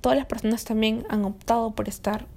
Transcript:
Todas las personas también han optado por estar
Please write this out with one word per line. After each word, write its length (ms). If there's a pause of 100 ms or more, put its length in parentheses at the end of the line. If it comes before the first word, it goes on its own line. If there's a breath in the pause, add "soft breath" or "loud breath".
Todas 160
las 100
personas 380
también 440
han 160
optado 500
por 140
estar 380 (100)